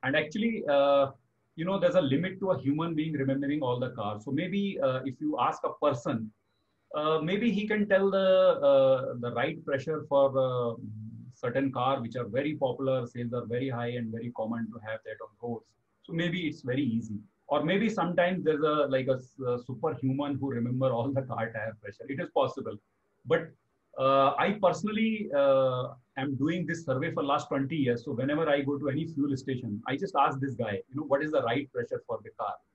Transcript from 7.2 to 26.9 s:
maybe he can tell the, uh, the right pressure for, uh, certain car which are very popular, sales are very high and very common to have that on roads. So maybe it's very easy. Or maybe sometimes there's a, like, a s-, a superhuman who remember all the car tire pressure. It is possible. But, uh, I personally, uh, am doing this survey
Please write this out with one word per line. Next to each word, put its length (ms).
maybe 220
he 160
can 200
tell 240
the, 160
uh, 500
the 140
right 320
pressure 440
for, 160
uh, 280
certain 380
car 300
which 140
are 120
very 160
popular, 520
sales 260
are 120
very 240
high 300
and 120
very 200
common 320
to 40
have 180
that 200
on 60
roads. 240
So 100
maybe 340
it's 140
very 220
easy. 200
Or 160
maybe 260
sometimes 540
there's 200
a, 20
like, 120
a 80
s-, 320
a 100
superhuman 680
who 120
remember 400
all 180
the 40
car 280
tire 300
pressure. 320
It 60
is 100
possible. 360
But, 240
uh, 320
I 160
personally, 760
uh, 540
am 180
doing 300
this 200
survey 300